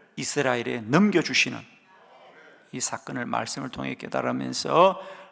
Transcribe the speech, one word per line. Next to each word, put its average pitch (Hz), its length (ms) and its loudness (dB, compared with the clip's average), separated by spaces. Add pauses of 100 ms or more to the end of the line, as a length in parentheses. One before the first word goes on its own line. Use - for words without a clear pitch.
(160)
이스라엘에 123 640 0
넘겨주시는 147 760 2 (1120)
이 131 80 -8
사건을 - 440 -4
말씀을 123 460 -4
통해 131 240 -6
깨달으면서 131 1080 2 (320)